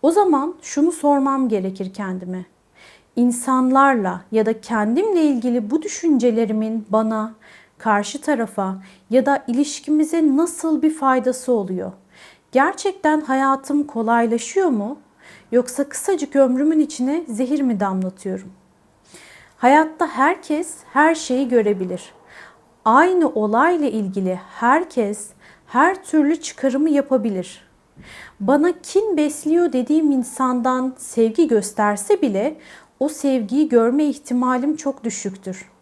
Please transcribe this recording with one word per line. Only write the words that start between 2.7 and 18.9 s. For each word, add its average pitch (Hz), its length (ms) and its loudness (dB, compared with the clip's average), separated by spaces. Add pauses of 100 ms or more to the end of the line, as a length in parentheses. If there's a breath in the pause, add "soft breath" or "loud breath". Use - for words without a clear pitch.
İnsanlarla 254 1040 2 (120)
ya 220 140 2
da 220 140 -4
kendimle 269 600 0
ilgili 247 480 0
bu 311 120 0
düşüncelerimin 220 1080 0
bana, 220 440 -2 (440 soft breath)
karşı 208 420 0
tarafa 208 600 -4 (280 loud breath)
ya 254 160 4
da 277 200 0
ilişkimize 302 920 0
nasıl 320 460 -2
bir 311 120 0
faydası 254 580 0
oluyor? 185 400 -4 (600 loud breath)
Gerçekten 311 680 0
hayatım 269 680 0
kolaylaşıyor 233 840 0
mu? 226 300 -2 (540 loud breath)
Yoksa 247 360 0
kısacık 294 480 -4
ömrümün 277 420 4
içine 294 500 -2
zehir 247 320 -2
mi 240 200 0
damlatıyorum? 190 720 -6 (1040 loud breath)